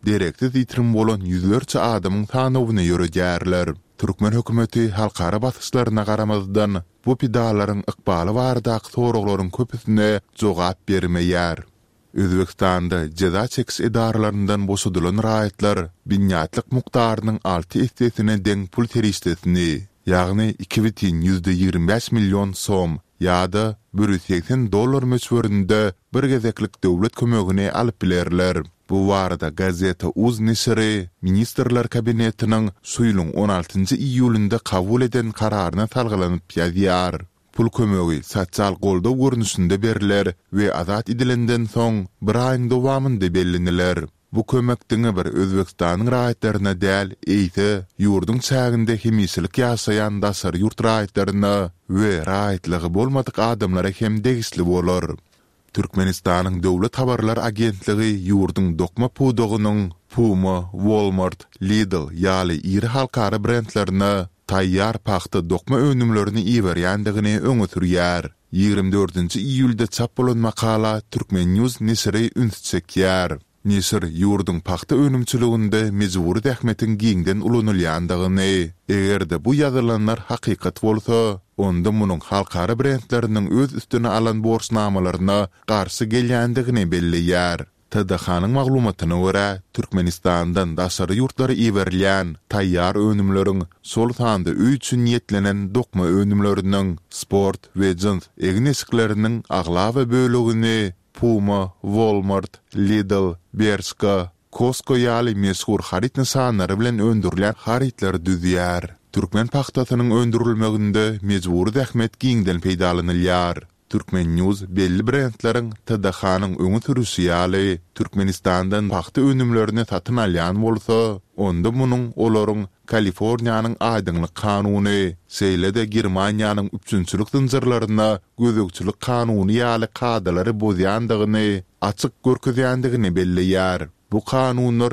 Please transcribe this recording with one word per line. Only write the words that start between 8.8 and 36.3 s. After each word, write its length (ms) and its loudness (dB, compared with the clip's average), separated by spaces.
soraglaryň 560 0
köpüsine 680 0
jogap 420 0
bermeýär. 680 0
Özbekistanda 960 0
jeza 300 0
çekiş 320 -6
edarlaryndan 880 0
boşadylan 500 0
raýatlar 600 0
binýatlyk 640 0
mukdarynyň 720 0
alty 360 -2
hissesine 640 0
deň 240 0
pul 180 -2
terişdesini, 1040 0
ýagny 420 2
iki 260 0
bütin 380 0
ýüzde 340 2
ýigirme 320 2
bäş 240 -2
million 400 2
soň 460 -2
ýa-da 560 0
bir 140 2
ýüz 200 -2
seksen 440 0
dollar 300 2
möçberinde 920 2
bir 100 0
gezeklik 600 -2
döwlet 320 0
kömegini 560 0
alyp 300 -2
bilerler. 540 0
Bu 180 0
barada 400 0
gazeta 640 -2
Uz 260 0
neşri 680 0
ministrler 680 0
kabinetiniň 840 0
suýluň 500 0
on 140 2
altynjy 480 0
iýulynda 600 0
kabul 440 0
eden 300 -2
kararyna 600 -2
salgylanyp 500 -2